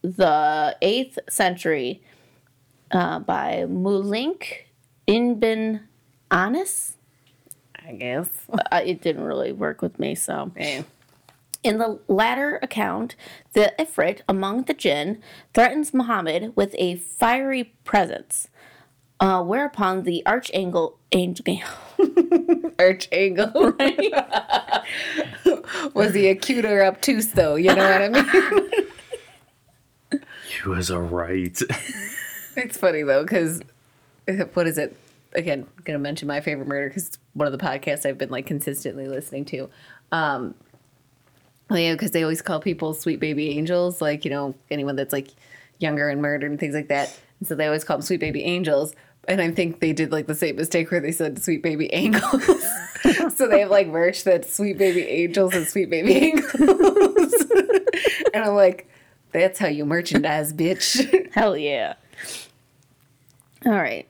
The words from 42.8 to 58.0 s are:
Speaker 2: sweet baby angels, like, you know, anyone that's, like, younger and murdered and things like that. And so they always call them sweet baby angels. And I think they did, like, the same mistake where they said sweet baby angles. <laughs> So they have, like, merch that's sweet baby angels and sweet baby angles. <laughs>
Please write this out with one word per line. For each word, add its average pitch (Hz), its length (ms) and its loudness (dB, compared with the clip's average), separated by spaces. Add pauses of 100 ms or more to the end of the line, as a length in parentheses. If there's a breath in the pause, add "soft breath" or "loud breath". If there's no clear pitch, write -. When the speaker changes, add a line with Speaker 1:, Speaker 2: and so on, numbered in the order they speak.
Speaker 2:
sweet 156 280 -4
baby 151 360 -2
angels, 175 440 0
like, 147 240 -2
you 143 60 -2
know, 143 240 -4 (140)
anyone 139 280 -4
that's, 139 160 -2
like, 139 160 -4 (480 loud breath)
younger 147 320 0
and 143 120 -2
murdered 147 300 -2
and 143 80 -6
things 147 160 -4
like 147 140 -6
that. 139 280 -2 (220 soft breath)
And - 80 -8
so - 80 -4
they 151 120 0
always 151 180 -2
call 160 120 0
them 139 80 -4
sweet 180 140 -2
baby 156 240 -4
angels. 156 500 0 (360 soft breath)
And 190 100 2
I 165 120 0
think 170 280 -2
they 160 140 2
did, 151 180 -2
like, 156 160 -2
the 151 80 -2
same 151 220 -2
mistake 165 340 -2
where 175 80 0
they 147 140 -4
said 151 280 -4
sweet 156 220 -2
baby 156 300 -2
angles. 214 500 0 (600)
<laughs> - 320 2
So 262 120 2
they 202 140 6
have, 202 100 0
like, 196 160 6
merch 170 380 0
that's 175 280 2
sweet 208 240 -2
baby 185 300 2
angels 175 480 2
and 165 100 0
sweet 190 240 -2
baby 170 260 4 (180)
angles. - 200 -2
<laughs> 381 1800 4